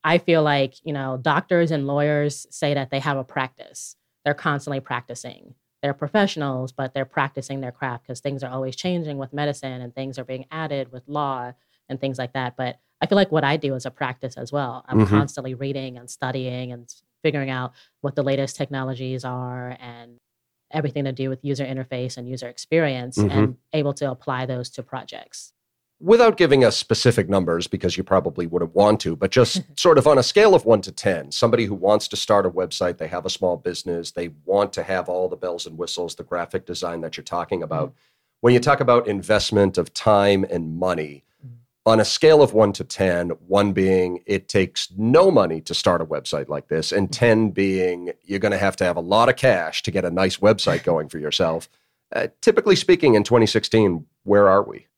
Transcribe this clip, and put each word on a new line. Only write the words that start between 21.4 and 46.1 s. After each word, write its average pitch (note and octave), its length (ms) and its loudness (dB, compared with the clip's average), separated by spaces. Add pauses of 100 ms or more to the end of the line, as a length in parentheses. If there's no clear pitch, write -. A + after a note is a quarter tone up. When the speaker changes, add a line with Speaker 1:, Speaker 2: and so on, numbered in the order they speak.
Speaker 1:
user C#3 200 -4
interface B2+ 520 -8
and B2 120 -14
user B2 200 -10
experience C3+ 680 -4
Speaker 2:
Mm-hmm. G2+ 200 2
Speaker 1:
and B2 180 0 (160)
able C#3+ 220 -2
to C#3 160 -6
apply B2+ 360 -6
those B2 240 -8
to - 120 -14
projects. - 680 -16 (460)
Speaker 2:
Without A3+ 380 6
giving C#3 260 6
us A2 140 6
specific A2+ 500 0
numbers, E2+ 420 0
because F#2 280 -4
you F#2 80 -4
probably F2+ 420 0
wouldn't E2+ 280 -4
want G#2 260 4
to, E2 160 -4
but F#2+ 140 -2
just B2+ 400 2
Speaker 1:
<laughs> - 100 -12
Speaker 2:
sort E3 160 6
of B2+ 100 4
on C#3+ 120 6
a B2 40 4
scale G3+ 320 6
of - 120 4
one A2 160 6
to F2+ 100 -12
ten, D#2 400 -4
somebody A#2 320 2
who G#2 100 -4
wants G2+ 340 2
to G2+ 80 -10
start G2+ 280 2
a F#2 60 0
website, F2 480 -4
they D#2 100 -8
have F2 160 -8
a F#2 60 -6
small F2+ 260 -2
business, E2+ 540 -6
they F2 180 -8 (160)
want G2+ 300 0
to F#2 80 -6
have F#2 260 -4
all F#2 180 -2
the F2+ 100 -6
bells F2 300 -8
and D#2+ 120 -16
whistles, E2+ 380 -8
the - 60 -16
graphic F2 440 -8
design E2+ 340 -8
that D#2+ 160 -10
you're D#2 80 -14
talking E2+ 380 -6
about. D#2 280 -4
Speaker 1:
Mm-hmm. - 80 -20 (440)
Speaker 2:
When A#2+ 100 6
you B2 80 6
talk C#3 200 2
about A#2+ 280 2
investment G2+ 680 2
of E2+ 160 -4
time G2+ 560 4
and E2 260 -6
money, D#2+ 460 -4 (200)
Speaker 1:
Mm-hmm. B2 120 -20 (360)
Speaker 2:
on A2+ 100 6
a G#2 40 4
scale D#3 380 6
of B2+ 100 4
one G#2+ 220 6
to - 100 -8
ten, F2 460 0 (160)
one G2 260 4
being F#2 540 2
it G2 220 -2
takes - 400 0 (100)
no C#3+ 320 6
money E2+ 320 2
to - 100 -12
start F2 300 0
a D#2+ 40 -6
website D2 440 -6